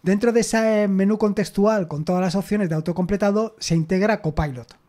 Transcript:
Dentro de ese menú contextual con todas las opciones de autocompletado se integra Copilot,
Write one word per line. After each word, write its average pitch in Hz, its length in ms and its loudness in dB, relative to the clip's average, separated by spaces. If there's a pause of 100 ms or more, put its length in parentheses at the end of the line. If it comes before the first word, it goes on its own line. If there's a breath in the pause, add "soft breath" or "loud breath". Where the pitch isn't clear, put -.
Dentro 208 300 2
de 233 80 4
ese 220 460 0
menú 196 300 2
contextual 208 720 0
con 151 160 -6
todas 180 160 0
las 180 140 -2
opciones 196 340 -2
de 160 60 -4
autocompletado 196 840 -2
se - 160 -2
integra 190 460 2
Copilot, 147 560 -6 (120)